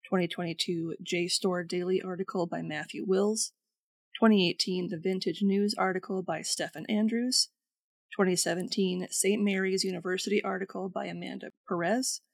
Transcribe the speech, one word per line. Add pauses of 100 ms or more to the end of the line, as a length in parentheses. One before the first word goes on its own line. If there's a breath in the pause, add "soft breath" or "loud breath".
twenty
twenty-two
JSTOR
Daily
article
by
Matthew
Wills, (680)
twenty
eighteen
The
Vintage
News
article
by
Stefan
Andrews, (680)
twenty
seventeen
Saint
Mary's
University
article
by
Amanda (160)
Perez (120)